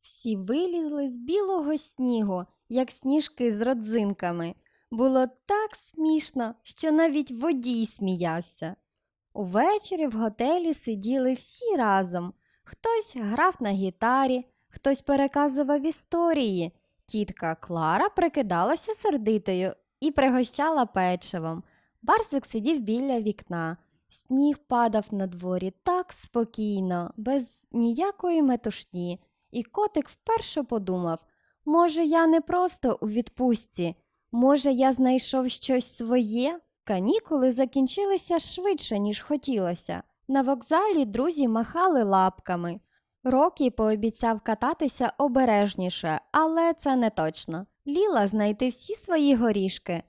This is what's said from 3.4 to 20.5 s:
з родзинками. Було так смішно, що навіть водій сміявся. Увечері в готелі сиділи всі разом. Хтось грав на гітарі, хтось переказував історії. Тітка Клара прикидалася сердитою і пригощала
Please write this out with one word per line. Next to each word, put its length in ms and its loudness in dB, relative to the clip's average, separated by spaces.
з 80 -4
родзинками. 920 -2
Було 340 2
так 300 -2
смішно, 880 -2
що 280 -2
навіть 400 2
водій 540 -2
сміявся. 920 -4
Увечері 760 0
в 40 -4
готелі 640 0
сиділи 600 -2
всі 420 -4
разом. 580 0
Хтось 520 -4
грав 440 0
на 100 -2
гітарі, 760 0
хтось 320 -2
переказував 840 2
історії. 880 0
Тітка 500 -4
Клара 540 0
прикидалася 840 0
сердитою 800 0
і 120 0
пригощала 760 2